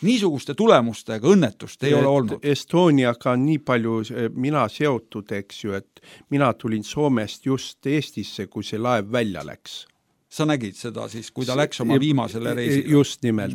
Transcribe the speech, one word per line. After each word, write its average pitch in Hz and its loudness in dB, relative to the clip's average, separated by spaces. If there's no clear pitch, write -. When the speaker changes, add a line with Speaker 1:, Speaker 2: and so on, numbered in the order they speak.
Speaker 1:
niisuguste 175 0
tulemustega 117 2
õnnetust 139 2
ei 143 2
Speaker 2:
Et 143 4
Speaker 1:
ole 135 4
olnud. 131 0
Speaker 2:
Estoniaga 139 2
on 127 2
nii 156 2
palju, 113 0
eh, 113 -4
mina 139 0
seotud, 113 -4
eks 101 -8
ju, 101 -4
et - -14
mina 143 2
tulin 110 -4
Soomest 127 -2
just - -4
Eestisse, 135 -6
kui 104 -8
see 110 -8
laev 113 0
välja 101 -2
läks. - -16
Speaker 1:
Sa 156 -2
nägid 117 -2
seda 113 -10
siis, 110 -14
kui 131 -8
ta 127 -4
Speaker 2:
See-, 139 0
Speaker 1:
läks 151 -4
oma 117 0
Speaker 2:
ja-, 135 4
Speaker 1:
viimasele 120 -2
reisile? 139 0
Speaker 2:
just 143 4
nimelt. 107 0